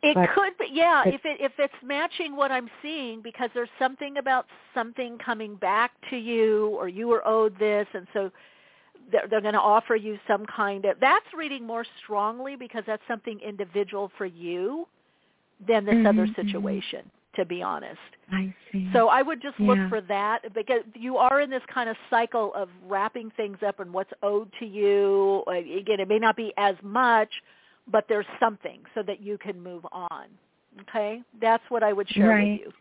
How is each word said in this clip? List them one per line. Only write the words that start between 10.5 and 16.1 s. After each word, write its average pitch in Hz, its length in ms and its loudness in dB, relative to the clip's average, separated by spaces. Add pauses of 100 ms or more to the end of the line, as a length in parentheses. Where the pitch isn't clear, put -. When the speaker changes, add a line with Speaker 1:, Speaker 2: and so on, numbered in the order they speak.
Speaker 1:
of, 190 160 0
that's 339 260 4 (100)
reading 277 300 -8
more 233 180 -6 (180)
strongly 226 540 -4
because 233 300 -10
that's 214 220 -6
something 220 320 -6
individual 202 760 -4
for 196 100 -6
you 180 600 -6 (800)
than 214 180 4
this 208 100 4
Speaker 2:
Mm-hmm, 226 120 6
Speaker 1:
other 214 200 6